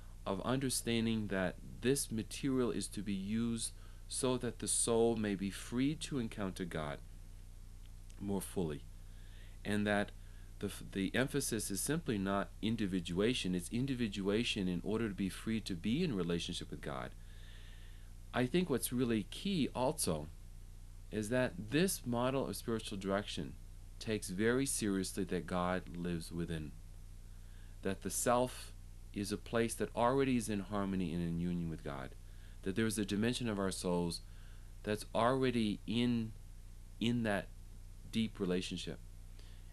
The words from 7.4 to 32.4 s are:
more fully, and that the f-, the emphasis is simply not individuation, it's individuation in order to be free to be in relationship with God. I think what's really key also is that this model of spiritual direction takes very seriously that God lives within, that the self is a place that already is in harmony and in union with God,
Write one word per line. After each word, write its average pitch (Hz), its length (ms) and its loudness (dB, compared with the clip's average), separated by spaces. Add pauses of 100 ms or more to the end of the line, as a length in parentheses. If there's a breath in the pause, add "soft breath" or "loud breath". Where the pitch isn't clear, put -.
more 101 200 0
fully, 80 420 -2 (840 loud breath)
and 104 220 2
that 104 240 4 (480 loud breath)
the 104 80 -2
f-, - 160 -6 (100)
the 95 220 2
emphasis 127 560 2
is 98 100 -2
simply 143 380 0
not 98 320 2 (100)
individuation, 95 920 2
it's 87 160 -2
individuation 110 1000 2
in 90 160 2
order 110 240 2
to 98 60 -2
be 95 140 2
free 110 320 -2
to - 140 -4
be 110 300 2
in 147 100 2
relationship 87 560 0
with 71 100 -8
God. 65 300 -4 (1200 loud breath)
I 123 100 4
think 175 240 4
what's 123 240 2
really 117 380 4
key 185 440 0
also 87 520 2 (840)
is 107 200 -2
that 127 240 4 (160)
this 170 340 4
model 123 440 2
of 107 80 -4
spiritual 110 420 -2
direction 95 560 0 (440)
takes 107 300 -2
very 117 380 4
seriously 98 580 2
that 85 220 0
God 90 500 2
lives 87 340 -2
within, 80 420 -4 (1080 loud breath)
that 95 200 -2
the 92 80 -4
self 123 640 2 (420)
is 101 180 0
a 101 60 0
place 117 360 2
that - 220 -2
already 131 400 6
is 107 120 2
in 104 120 2
harmony 95 540 0
and 87 80 2
in 85 180 0
union 87 300 0
with 80 120 -6
God, 69 280 -6 (520 loud breath)